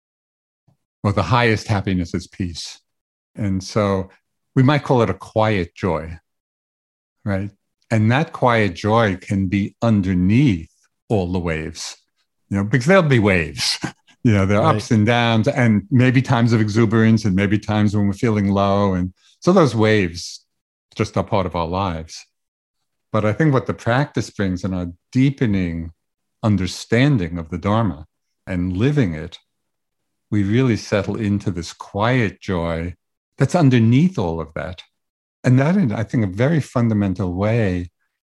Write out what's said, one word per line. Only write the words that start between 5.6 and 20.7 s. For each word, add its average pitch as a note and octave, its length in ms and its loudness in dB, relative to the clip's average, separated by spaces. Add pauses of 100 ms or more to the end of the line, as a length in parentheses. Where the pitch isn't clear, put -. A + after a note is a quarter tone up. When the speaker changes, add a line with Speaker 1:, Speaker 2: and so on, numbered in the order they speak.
Speaker 1:
joy, D#2+ 420 -6 (1040)
right? G2 280 -4 (400)
And A2 200 4
that D3 220 0
quiet A2+ 400 2
joy G#2 440 0
can G2 300 -2
be G2 340 -2
underneath G2 920 2 (380)
all F#2 220 0
the G2 80 -2
waves, D#2+ 580 -6 (520)
you G2+ 80 -2
know, G2+ 60 0
because A#2+ 240 -2
there'll F#3+ 160 6
be C#3 160 4
waves, F#2 580 0 (240)
<laughs> - 220 -20
you A#2+ 80 4
know, G2 160 4
there G2+ 120 2
are A2+ 40 2 (100)
Speaker 2:
Right. - 40 -2
Speaker 1:
ups G#2 120 -6
and G#2+ 160 2
downs A#2 420 2
and A#2 440 2
maybe B2+ 300 4
times A#2+ 300 2
of A2+ 100 4
exuberance A2+ 640 2
and F#2+ 100 2
maybe G2+ 240 2
times G#2 360 0
when G2+ 120 0
we're G2 60 -2
feeling G#2 340 0
low. G2 460 2
And F2+ 200 -2 (260)
so - 140 2
those D#3 220 4
waves G#2+ 680 0 (520)